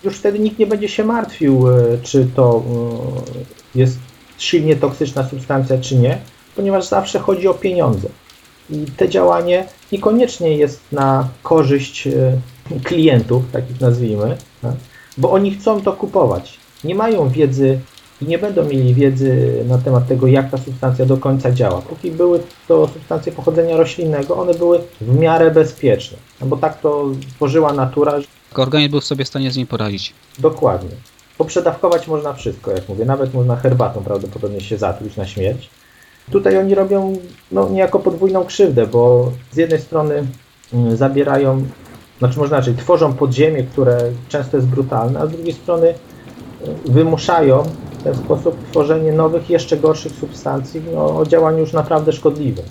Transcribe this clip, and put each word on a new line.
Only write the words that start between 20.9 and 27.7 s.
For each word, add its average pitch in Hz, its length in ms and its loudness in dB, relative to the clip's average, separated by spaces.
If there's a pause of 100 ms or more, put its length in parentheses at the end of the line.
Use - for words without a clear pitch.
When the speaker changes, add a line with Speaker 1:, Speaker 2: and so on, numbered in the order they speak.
Speaker 1:
do 131 100 4
końca 131 360 0
działa. 101 300 0
Póki - 280 -8
były 170 300 2 (280)
to 156 200 4
substancje 160 440 -8
pochodzenia 165 440 0
roślinnego, 160 600 -4
one 180 180 0
były 170 260 2 (200)
w 123 180 0
miarę 165 320 4
bezpieczne, 147 680 0 (220)
no 131 60 -6
bo 143 100 0
tak 151 240 -4
to 147 260 0 (300)
tworzyła 147 360 2